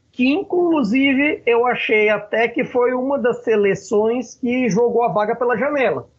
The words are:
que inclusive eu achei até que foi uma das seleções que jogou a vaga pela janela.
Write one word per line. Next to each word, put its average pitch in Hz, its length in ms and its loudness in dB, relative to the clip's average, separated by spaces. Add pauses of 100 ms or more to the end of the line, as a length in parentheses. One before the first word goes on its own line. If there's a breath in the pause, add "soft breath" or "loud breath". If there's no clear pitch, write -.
(120)
que 247 160 -2
inclusive 285 1160 0
eu 233 200 2
achei 214 440 0
até 214 380 0
que 233 180 -4
foi 247 280 0
uma 262 240 -2
das 240 260 -2
seleções 214 920 0
que 247 340 -2
jogou 226 340 2
a 233 40 2
vaga 214 280 -2
pela 240 220 -2
janela. 233 500 -2 (120)